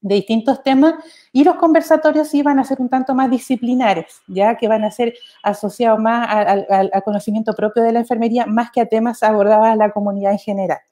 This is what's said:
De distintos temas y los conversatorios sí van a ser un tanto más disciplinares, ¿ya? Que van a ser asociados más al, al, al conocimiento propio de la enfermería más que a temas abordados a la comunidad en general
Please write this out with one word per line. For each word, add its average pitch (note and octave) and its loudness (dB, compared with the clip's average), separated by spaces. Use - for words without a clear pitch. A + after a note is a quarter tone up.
De G3 -2
distintos A3+ -2
temas C#4 2
y C4+ 4
los F4 4
conversatorios D#4 2
sí D4 0
van C#4+ 2
a B3 0
ser C4 -4
un B3 -4
tanto C4 -2
más B3+ 0
disciplinares, A#3+ -2
¿ya? G3+ 0
Que A#3 -2
van A3 0
a G#3+ -2
ser A#3 -4
asociados G#3+ 0
más A#3 0
al, G3+ 0
al, F#3+ 2
al G3 -2
conocimiento G#3+ -4
propio G#3+ -2
de A3+ 2
la G#3+ 0
enfermería A#3 -2
más A#3 -2
que - -2
a A3+ 0
temas A3+ -2
abordados G#3+ 4
a A3 2
la G#3+ 2
comunidad G3+ -2
en G3+ -2
general G3 -6